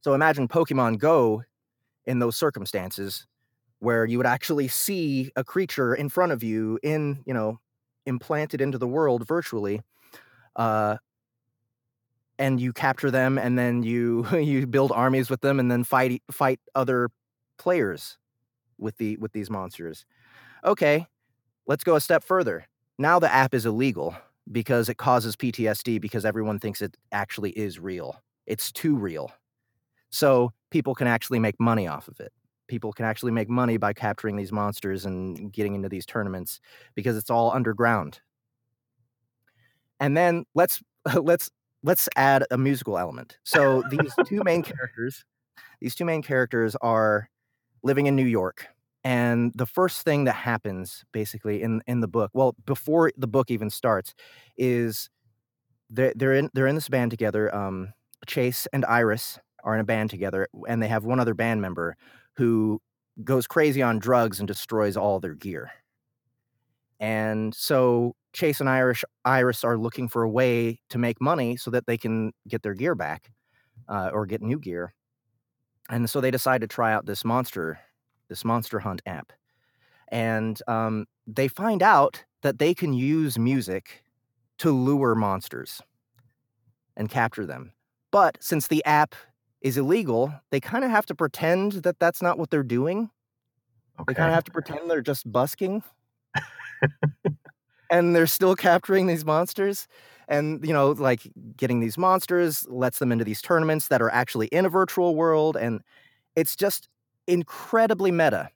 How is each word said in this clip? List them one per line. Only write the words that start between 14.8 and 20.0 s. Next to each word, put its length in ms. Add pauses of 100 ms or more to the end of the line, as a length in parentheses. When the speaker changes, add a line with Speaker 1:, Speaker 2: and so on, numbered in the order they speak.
Speaker 1:
armies 360
with 140
them, 180
and 100
then 140
fight, 460
fight 280 (160)
other 360 (480)
players 580 (640)
with 180
the, 220
with 140
these 180
monsters. 560 (580)